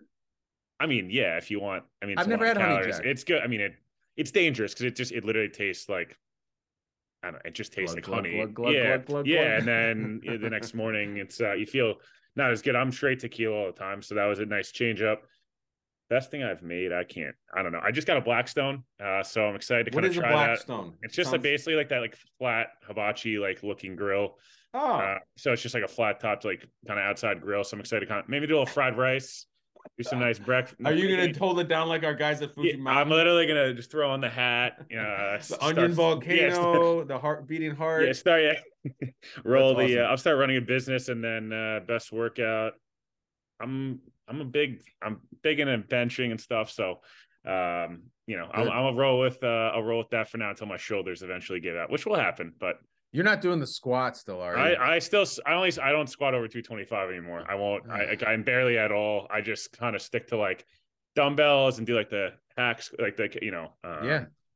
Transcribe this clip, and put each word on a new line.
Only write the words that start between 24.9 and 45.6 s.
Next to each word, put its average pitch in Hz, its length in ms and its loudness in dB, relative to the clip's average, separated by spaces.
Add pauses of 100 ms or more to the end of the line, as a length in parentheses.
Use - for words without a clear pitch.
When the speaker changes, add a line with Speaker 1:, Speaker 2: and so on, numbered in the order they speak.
Speaker 1:
Uh, 98 200 -2 (160)
so - 160 -2
it's 117 100 0
just, 120 140 -6
like, 110 80 0
a 95 60 -2
flat 107 320 0
topped, 107 240 -2
like, 92 200 -4 (220)
kinda 101 140 -4
outside 101 400 -2
grill. 101 240 -2
So - 100 -10
I'm 104 60 -10
excited 104 200 -2
to 98 40 -4
kinda 101 240 -4
maybe 143 180 -2
do 151 60 2
a 151 60 6
little 131 140 2
fried 127 240 2
rice, 131 500 -2 (500)
do 120 80 -8
some 127 140 -2
Speaker 2:
<laughs> - 20 2
Speaker 1:
nice 117 180 2
breakfast. 127 460 0
Speaker 2:
Are 151 80 4
you 185 200 4
gonna 170 240 2
hold 180 220 2
it 165 80 -2
down 165 220 2
like 160 160 0
our 151 100 2
guys 147 260 0
at 147 160 -6
Speaker 1:
Yeah, 147 180 2
Speaker 2:
Fujimami? 131 120 -6
Speaker 1:
I'm 139 220 4
literally 165 360 6
gonna 143 280 4
just 120 180 -12
throw 147 180 2
on 135 120 -2
the 120 80 0
hat, 123 500 0
uh, - 60 -18
Speaker 2:
<laughs> 104 540 -4
The - 40 -10
Speaker 1:
start - 180 -8 (160)
Speaker 2:
onion 175 140 6
Speaker 1:
f-, 165 60 0
Speaker 2:
volcano, 165 440 2
Speaker 1:
yeah, 180 120 4
start 170 560 4
Speaker 2:
the 131 100 -4
heart, 147 280 -4
beating 156 280 -4
heart. 160 300 2
Speaker 1:
Yeah, 131 80 2
start, 165 300 6
yeah. 147 680 -2 (160)
<laughs> - 180 -16
Roll 131 320 6
Speaker 2:
That's 127 140 4
Speaker 1:
the, 123 80 4
Speaker 2:
awesome. 120 80 4
Speaker 1:
uh, - 40 2
I'll 131 80 2
start 147 200 4
running 131 180 4
a 123 60 2
business, 127 480 -2
and 117 120 -4
then, 113 300 -4
uh, 110 340 -4
best 117 280 -4
workout. 113 640 -2 (840)
I'm, 131 400 -6 (280)
I'm 139 140 -8
a 139 40 -8
big, 131 360 -2 (200)
I'm 107 200 -6 (200)
big 156 180 2
into 135 200 2